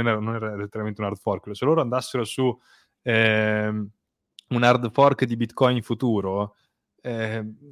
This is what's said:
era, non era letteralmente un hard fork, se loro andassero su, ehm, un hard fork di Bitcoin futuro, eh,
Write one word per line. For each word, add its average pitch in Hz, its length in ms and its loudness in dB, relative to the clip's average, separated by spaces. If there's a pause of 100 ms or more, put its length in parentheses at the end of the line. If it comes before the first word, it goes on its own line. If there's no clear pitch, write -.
era, 110 120 2
non 110 160 -4
era 107 200 -6
letteralmente 104 460 -8
un 104 60 -2
hard 101 100 -4
fork, 101 380 -6
se 123 100 -6
loro 160 160 2
andassero 123 420 -4
su, 127 320 -2 (460)
ehm, 107 880 0 (600)
un 120 140 0
hard 123 280 4
fork 139 340 4
di 117 100 -2
Bitcoin 120 460 0
futuro, 104 760 -2 (480)
eh, 113 400 -6 (280)